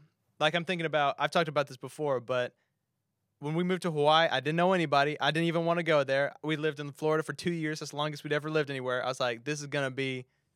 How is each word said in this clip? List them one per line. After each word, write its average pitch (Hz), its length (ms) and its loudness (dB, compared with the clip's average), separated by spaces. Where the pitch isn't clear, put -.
like, 156 140 2
I'm 170 100 0
thinking 165 220 -2
about, 143 320 2
I've 147 120 0
talked 170 180 2
about 143 180 0
this 131 100 -16
before, 139 440 -4
but 123 340 -4
when 147 140 -4
we 175 100 0
moved 180 180 -2
to 180 80 -2
Hawaii, 156 400 6
I 131 100 0
didn't 151 160 0
know 180 160 4
anybody. 147 480 2
I 139 100 2
didn't 165 180 2
even 165 160 0
wanna 170 180 0
go 156 220 4
there. 135 280 0
We 156 140 -2
lived 151 240 -4
in 143 120 -10
Florida 156 300 0
for 151 100 -6
two 175 200 -4
years, 156 300 -4
as 147 100 -12
long 147 200 -4
as 147 120 -12
we'd 147 80 -4
ever 147 180 -2
lived 151 200 0
anywhere. 127 340 -2
I 120 40 -2
was 127 120 -2
like, 120 240 -2
"This 147 160 -4
is 143 60 -10
gonna 139 240 -2
be, 131 360 -6